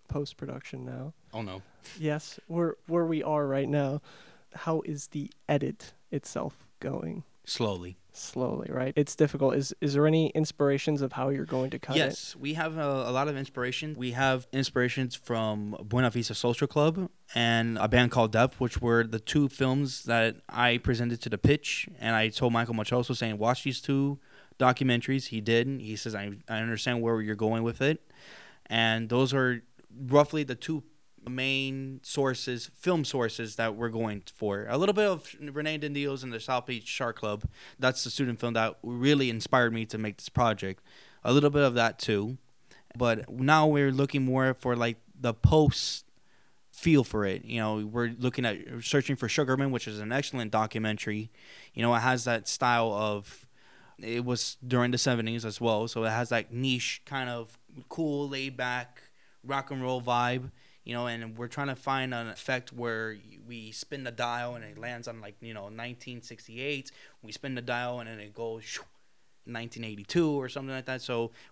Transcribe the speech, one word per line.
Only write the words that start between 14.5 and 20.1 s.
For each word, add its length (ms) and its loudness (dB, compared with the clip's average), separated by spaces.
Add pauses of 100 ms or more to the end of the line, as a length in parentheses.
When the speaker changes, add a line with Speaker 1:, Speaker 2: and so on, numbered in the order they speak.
Speaker 2:
inspirations 600 0
from 680 -2
Buena 260 4
Vista 240 -2
Social 320 2
Club 420 2 (260)
and 440 2
a 80 4
band 240 6
called 220 4
Depth, 280 4
which 200 0
were 240 4
the 160 -4
two 280 2
films 560 0
that 320 2 (120)